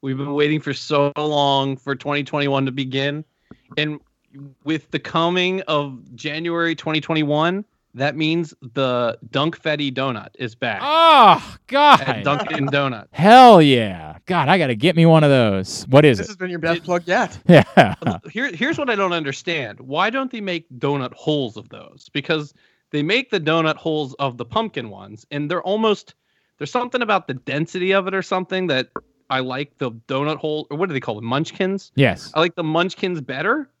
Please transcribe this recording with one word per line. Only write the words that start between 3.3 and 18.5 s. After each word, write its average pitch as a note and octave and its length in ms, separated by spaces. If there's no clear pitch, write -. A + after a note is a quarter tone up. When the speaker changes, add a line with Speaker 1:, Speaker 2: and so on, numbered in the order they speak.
Speaker 1:
And D3+ 240
with D3+ 260
the D#3 80
coming F3+ 640
of C#3+ 540
January E3 600
twenty D#3 240
twenty-one, D#3 640
that C#3+ 200
means D#3+ 400
the B2 460
Dunk D3 320
Fetty D3 320
Donut B2+ 360
is A2+ 160
back A2+ 280
Speaker 2:
Oh, D4 720
God. C#4 340
Speaker 1:
at C3 220
Dunkin' D3+ 420
Donuts. C3+ 460
Speaker 2:
Hell A3 500
yeah. G2 640
God, E3 240
I F#3+ 80
gotta C#3 160
get D3+ 220
me E3 100
one D#3+ 180
of D3 60
those. G#2+ 600
What C#3 140
is C3 140
Speaker 3:
This F2+ 80
Speaker 2:
it? - 60
Speaker 3:
has F#3+ 60
been F#3 120
your F3 80
best E3+ 200
Speaker 1:
It E3+ 80
Speaker 3:
plug F3 200
yet. F#3+ 380
Speaker 2:
<laughs> - 40
Yeah. D3 460
Speaker 1:
Here, B3 200